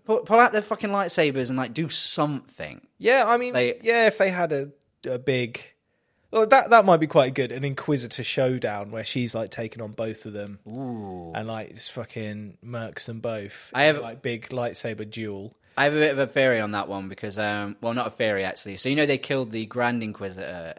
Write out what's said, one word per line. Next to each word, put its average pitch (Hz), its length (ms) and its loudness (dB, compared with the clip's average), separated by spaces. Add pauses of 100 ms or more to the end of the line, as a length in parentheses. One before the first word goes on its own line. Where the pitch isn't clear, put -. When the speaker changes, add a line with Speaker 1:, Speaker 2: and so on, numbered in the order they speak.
Speaker 1:
pull, 220 160 2
pull 196 180 4
out 233 140 8
their 214 100 0
fucking 214 280 -4
lightsabers 160 580 2
and, 131 100 -2
like, 120 160 -4
do 160 140 -2
something. - 920 -4 (180)
Speaker 2:
Yeah, 240 280 4
I 233 100 4
mean, 247 160 -2
Speaker 1:
Like 123 300 0
Speaker 2:
yeah, 226 240 4
if 214 120 4
they 190 120 4
had 175 220 -2
a, 143 180 -2 (400)
a 127 80 -2
big, 123 420 -2 (720)
well, 220 160 4
that, 262 240 8
that 226 140 10
might 175 140 8
be 151 100 0
quite 135 260 4
good, 127 160 0
an 131 140 -6
Inquisitor 135 580 -4
showdown 117 680 -2
where 110 120 -8
she's, 120 300 -4
like, 113 160 -6
taking 113 320 -10
on 107 80 -10
both 110 340 -8
of 107 100 -12
them 101 340 -12
Speaker 1:
Ooh. 107 680 -10
Speaker 2:
and, 110 140 -6
like, 110 260 -10
just - 160 -10
fucking 107 720 -12
murks 117 440 -10
them 113 120 -10
both. 110 560 -10
Speaker 1:
I 135 100 4
have 151 140 6
Speaker 2:
Like, 120 240 -12
big 117 280 -6
lightsaber 113 600 -6
duel. 107 460 -10 (200)
Speaker 1:
I 135 80 2
have 147 100 2
a 151 40 0
bit 151 140 4
of 139 80 0
a 131 80 0
theory 127 320 4
on 107 100 -2
that 101 160 -2
one 98 220 -8
because, 101 320 -8
um, 104 400 -4
well, 117 120 -2
not 120 140 -2
a 110 40 -4
theory, 104 340 0
actually. 95 320 -8
So, 127 120 -4
you 139 60 2
know, 151 120 4
they 139 120 2
killed 131 320 -4
the 110 160 -6
Grand 120 380 -2
Inquisitor 92 760 -10